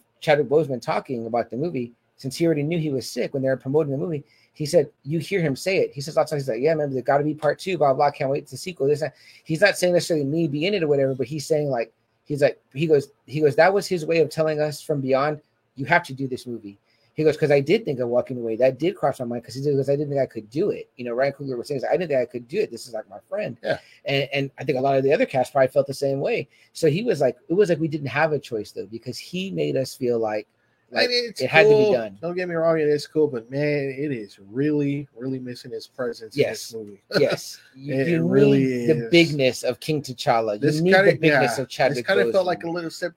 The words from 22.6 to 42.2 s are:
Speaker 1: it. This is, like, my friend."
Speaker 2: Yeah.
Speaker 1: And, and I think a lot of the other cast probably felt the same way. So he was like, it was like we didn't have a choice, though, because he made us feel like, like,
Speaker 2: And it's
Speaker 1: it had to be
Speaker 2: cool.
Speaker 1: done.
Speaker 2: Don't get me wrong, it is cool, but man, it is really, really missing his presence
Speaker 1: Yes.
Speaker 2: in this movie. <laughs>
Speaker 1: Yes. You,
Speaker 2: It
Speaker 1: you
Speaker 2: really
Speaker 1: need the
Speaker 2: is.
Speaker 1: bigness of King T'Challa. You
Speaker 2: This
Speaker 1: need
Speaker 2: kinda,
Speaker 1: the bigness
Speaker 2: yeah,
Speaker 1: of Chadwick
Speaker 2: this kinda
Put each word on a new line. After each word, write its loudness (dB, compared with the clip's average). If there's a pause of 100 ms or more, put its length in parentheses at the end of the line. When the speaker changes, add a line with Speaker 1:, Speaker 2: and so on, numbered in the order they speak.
Speaker 1:
it. -6
This -14
is, -14
like, -12
my -18 (100)
friend." -8
Speaker 2:
Yeah. -4 (260)
Speaker 1:
And, -2
and -4
I -12
think 0
a -2
lot 2
of 2
the 4
other 2
cast -2
probably 4
felt 2
the -8
same -2
way. -2 (260)
So 2
he 0
was 0
like, 2 (140)
it 0
was 4
like 2
we -2
didn't -6
have 0
a 0
choice, -8
though, -10
because -12
he -8
made -2
us -4
feel -2
like, -4 (460)
like, 2
Speaker 2:
And -2
it's -4
Speaker 1:
it 0
had 6
to 8
be 8
Speaker 2:
cool. 6
Speaker 1:
done. -2
Speaker 2:
Don't -6
get -2
me -4
wrong, 4
it 2
is 0
cool, 2
but -8
man, -2
it -4
is -10 (100)
really, -2
really -8
missing -14
his -12
presence -10
Speaker 1:
Yes. -2
Speaker 2:
in -10
this -12
movie. -20
<laughs> 0
Speaker 1:
Yes. -2 (160)
You, -8
Speaker 2:
It 0
Speaker 1:
you 0
Speaker 2:
really 6
Speaker 1:
need 0
the 2
Speaker 2:
is. -6
Speaker 1:
bigness 4
of -2
King -2
T'Challa. 0
You -8
Speaker 2:
This 0
Speaker 1:
need 4
Speaker 2:
kinda, 6
Speaker 1:
the -4
bigness 4
Speaker 2:
yeah, -4
Speaker 1:
of -6
Chadwick 0
Speaker 2:
this -2
kinda 2